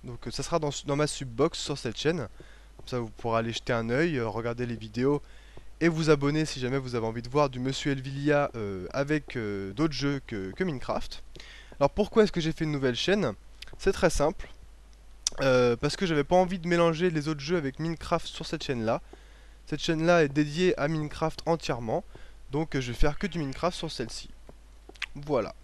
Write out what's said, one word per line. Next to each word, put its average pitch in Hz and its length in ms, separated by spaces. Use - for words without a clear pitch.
Donc, 123 240
euh, 113 40
ça 135 100
sera 165 160
dans, 151 140
dans 143 100
ma 151 120
subbox 135 500
sur 143 200
cette 113 200
chaîne. 151 300
Comme - 100
ça, 127 120
vous 110 120
pourrez 113 260
aller 113 160
jeter - 200
un 117 180
œil, 151 260
euh, 113 100
regarder 117 380
les 120 100
vidéos 123 460
et 175 60
vous 160 220
abonner 151 360
si 135 140
jamais 127 200
vous 127 160
avez 113 100
envie 113 160
de 120 80
voir 139 220
du 127 80
Monsieur 131 320
Elvilia, 139 640
euh, 98 360
avec, 143 440
euh, 101 380
d'autres 151 200
jeux 139 320
que, 95 240
que 185 140
Minecraft. - 580
Alors, 139 120
pourquoi 214 320
est-ce - 80
que 175 100
j'ai 160 100
fait 165 120
une 156 80
nouvelle 135 240
chaîne ? 170 380
C'est 190 140
très 180 180
simple. - 400
Euh, 127 340
parce 147 200
que 196 120
j'avais 151 160
pas 180 120
envie 185 220
de 170 100
mélanger 170 440
les 151 160
autres 156 120
jeux 151 180
avec 135 200
Minecraft 165 480
sur - 220
cette 160 160
chaîne-là. 120 400
Cette 151 140
chaîne-là 165 420
est 139 60
dédiée 151 500
à 139 80
Minecraft 160 580
entièrement. 147 580
Donc, 151 240
euh, 131 60
je 123 100
vais 113 60
faire 147 220
que 202 80
du 160 100
Minecraft 156 400
sur 160 140
celle-ci. - 400
Voilà. 143 400